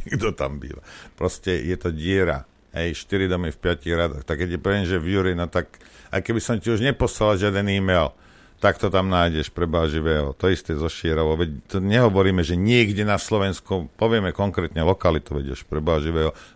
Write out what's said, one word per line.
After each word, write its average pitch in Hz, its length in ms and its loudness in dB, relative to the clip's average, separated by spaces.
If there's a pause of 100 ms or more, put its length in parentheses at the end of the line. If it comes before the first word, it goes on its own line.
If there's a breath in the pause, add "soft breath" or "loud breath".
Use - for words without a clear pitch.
<laughs> - 80 -4
kto 107 160 -2
tam 69 240 -6
býva. 69 240 -12 (400 loud breath)
Proste 92 320 -2
je 87 240 -2
to 87 160 -4
diera, 82 560 0 (240)
hej, 85 240 -4
štyri 95 320 0
domy 87 240 0
v - 80 -14
piatich 85 320 -2
radoch. 80 320 0
Tak 78 160 -4
keď 85 160 -2
ti 78 80 -6
poviem, 98 240 0
že 87 160 0
v 95 160 0
Juri, 92 160 0
no 87 160 -4
tak, - 240 -4 (400 loud breath)
aj 98 80 -2
keby 117 160 -2
som 117 160 -2
ti 110 160 -2
už 110 80 2
neposlal 113 560 0
žiaden 98 320 0
e-mail, 95 480 2 (480 soft breath)
tak 101 160 4
to 107 80 0
tam 95 240 2
nájdeš, 85 400 2
pre 85 160 -2
Boha 80 240 2
živého. 78 480 0
To 92 80 2
isté 80 320 0
so 80 80 0
Šierovou. 80 480 0
Veď 82 140 0 (180)
to - 160 -6
nehovoríme, 98 560 4
že 85 160 0
niekde 104 480 2
na 104 160 0
Slovensku, 98 800 -2
povieme 107 320 2
konkrétne 92 480 -2
lokalitu, 80 560 2
veď 69 160 -4
už, - 160 -10
pre 76 160 -4
Boha 80 160 2
živého, 78 320 0 (240 loud breath)